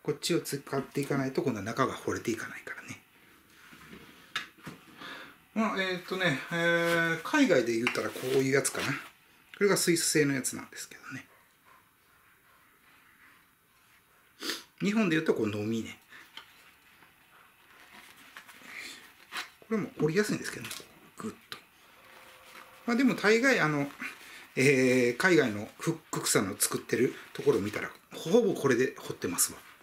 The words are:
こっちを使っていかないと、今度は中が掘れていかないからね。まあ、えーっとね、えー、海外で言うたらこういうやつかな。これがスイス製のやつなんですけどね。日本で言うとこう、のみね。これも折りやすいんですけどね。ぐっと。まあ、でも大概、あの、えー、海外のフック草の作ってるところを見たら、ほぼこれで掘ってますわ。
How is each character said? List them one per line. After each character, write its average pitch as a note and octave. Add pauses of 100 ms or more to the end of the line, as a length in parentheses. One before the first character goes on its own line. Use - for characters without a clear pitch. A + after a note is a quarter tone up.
こ D3
っ C#3+
ち -
を D#3+
使 -
っ B2
て -
い C#3
か C#3+
な C3+
い C3
と、 F3+
今 C3+
度 G#2+
は G2
中 A#2
が G2+
掘 -
れ -
て A#2+
い A2
か -
な -
い -
か -
ら -
ね。 - (2500)
ま G#3+
あ、 F#3+
え F#3
ー F3
っ -
と -
ね、 E3+ (140)
え -
ー、 E3+
海 C#4+
外 C3
で A#2
言 A2+
う B2
た -
ら C#3
こ -
う C3 (100)
い C3+
う C3+
や C#3
つ C3
か -
な。 -
こ C#3 (680)
れ G3+
が F#3+
ス -
イ E3
ス -
製 D3+
の C#3+
や C3
つ -
な -
ん -
で -
す -
け -
ど - (120)
ね。 - (3500)
日 G3+
本 G#3+
で D#3+
言 D#3+
う -
と -
こ A2+
う、 G#2+
の G#2
み A2
ね。 - (3750)
こ A3
れ -
も A#3+ (100)
折 D#3
り F3
や G#3
す -
い -
ん -
で -
す -
け -
ど A#2
ね。 - (460)
ぐ A2+
っ - (180)
と。 - (1300)
ま A#3+
あ、 -
で B3+
も A3
大 A3
概、 C4
あ D#3
の、 C#3+ (680)
え B2+
ー、 -
海 F3+
外 C3+
の G#2 (120)
フ E3
ッ - (120)
ク -
草 -
の F#2+
作 -
っ -
て -
る A#2+ (200)
と -
こ D3
ろ A#2
を G2+
見 G2+
た -
ら、 F2 (220)
ほ G3+
ぼ G3+
こ -
れ B2
で B2+
掘 -
っ -
て -
ま F2
す -
わ。 - (240)